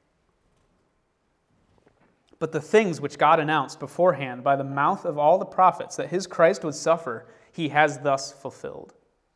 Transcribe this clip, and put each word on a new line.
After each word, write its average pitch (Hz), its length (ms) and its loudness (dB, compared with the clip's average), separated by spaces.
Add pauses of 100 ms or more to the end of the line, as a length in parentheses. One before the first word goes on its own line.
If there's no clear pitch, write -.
(2500)
But 156 140 -6
the 151 80 -4
things 180 400 2
which 139 160 -8
God 160 240 4
announced 147 400 -2
beforehand 135 640 -2
by 139 120 2
the 139 80 -6
mouth 143 420 -2
of 156 100 -4
all 151 220 4
the 196 80 -6
prophets - 500 0
that 147 140 -8
his 180 160 -4
Christ 180 380 2
would 151 100 -6
suffer, 160 500 -2 (260)
he 156 200 -6
has 143 300 2
thus 139 300 -2
fulfilled. - 600 -14 (440)